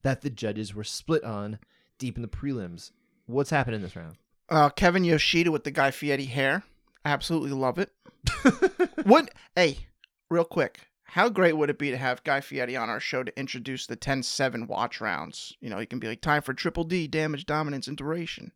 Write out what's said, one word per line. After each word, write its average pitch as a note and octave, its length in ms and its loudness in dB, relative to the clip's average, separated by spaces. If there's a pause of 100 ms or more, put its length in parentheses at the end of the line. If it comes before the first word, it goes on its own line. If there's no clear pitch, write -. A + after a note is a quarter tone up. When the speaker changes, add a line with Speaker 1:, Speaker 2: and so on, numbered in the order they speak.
Speaker 1:
that C3+ 200 0
the C#3+ 80 -2
judges G#2+ 440 -4
were G#2+ 80 -8
split - 400 -2
on G#2 380 -8 (400)
deep B2 160 -6
in A#2+ 60 -6
the A2 60 -8
prelims. G2+ 600 -8 (360)
What's C3+ 240 0
happened B2 260 0
in G#2 60 -6
this F2 120 -10
round? E2 220 -14 (320)
Speaker 2:
Uh, D3+ 200 6
Kevin F3+ 360 4
Yoshida E3+ 480 4
with D3+ 100 0
the C#3+ 80 -6
Guy C#3 220 2
Fieri C#3 320 -2
hair. C3+ 400 0 (400)
Absolutely D3 480 0
love C3 260 0
it. G3 140 -4 (500)
Speaker 1:
<laughs> - 600 4
Speaker 2:
What? C4+ 260 8 (240)
Hey, E3+ 320 2 (420)
real E3+ 160 2
quick. - 440 -2 (160)
How G3+ 240 2
great F#3 280 4
would D3 140 2
it C#3 80 -2
be C#3+ 120 -2
to B2 60 -2
have B2+ 260 -2
Guy C#3 180 0
Fieri C3 360 -6
on A#2 120 -2
our G#2+ 120 -4
show C3 240 -2
to - 120 -8
introduce C3 520 -8
the B2 80 -6
ten C3+ 260 -2
seven B2 460 -2
watch - 320 -4
rounds? E2+ 600 -6
You - 80 -12
know, G2+ 120 -6
you A2 80 -8
can B2+ 100 -8
be A#2 80 -8
like, A2+ 140 -8
"Time D3 220 2
for C3 120 -6
Triple E3 300 -4
D, E3 240 -2
damage, D#3 380 -4
dominance, D3 420 -4
and D3 80 -8
duration." D#3+ 600 -8